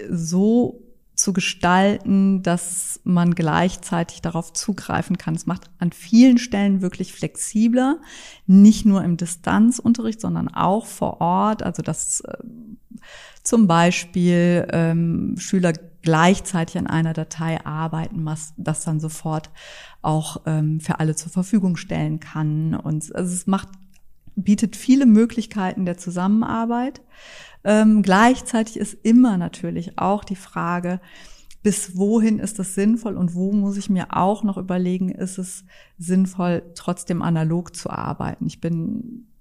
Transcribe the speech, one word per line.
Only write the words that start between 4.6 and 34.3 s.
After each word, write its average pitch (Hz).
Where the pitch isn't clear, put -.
kann. 165
Es -
macht -
an 175
vielen 240
Stellen 202
wirklich 202
flexibler, 240
nicht 202
nur 196
im 170
Distanzunterricht, 220
sondern 170
auch 180
vor -
Ort. 196
Also 170
dass, -
äh, -
zum 226
Beispiel, 175
ähm, 165
Schüler 180
gleichzeitig 170
an -
einer 160
Datei 160
arbeiten, 160
was 156
das 160
dann 156
sofort 156
auch, 156
ähm, 156
für -
alle 156
zur -
Verfügung 185
stellen 156
kann. 156
Und -
also 180
es 180
macht, 196
bietet 208
viele 269
Möglichkeiten 214
der 175
Zusammenarbeit. 226
Ähm, 214
gleichzeitig 220
ist -
immer 233
natürlich 170
auch 202
die 190
Frage, 175
bis 185
wohin 214
ist -
das 185
sinnvoll 214
und 175
wo 185
muss 202
ich 196
mir 185
auch 202